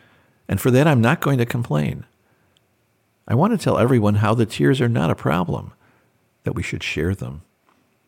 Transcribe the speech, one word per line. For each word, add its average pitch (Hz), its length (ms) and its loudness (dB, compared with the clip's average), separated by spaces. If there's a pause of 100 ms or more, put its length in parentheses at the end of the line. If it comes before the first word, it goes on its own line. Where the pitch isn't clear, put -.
(460)
And - 140 -2
for 131 120 2
that, 139 140 6
I'm 139 140 4
not 123 220 2
going 139 160 0
to 117 80 0
complain. 135 580 -4 (1200)
I - 80 -2
want 190 240 2
to - 60 -8
tell 117 140 0
everyone 107 380 2
how 104 180 2
the 120 100 2
tears 143 380 0
are 120 60 0
not - 220 0
a - 40 0
problem, 151 580 -4 (720)
that - 100 -4
we 87 80 -6
should - 200 -8
share 85 320 -4
them. 71 260 -12 (680)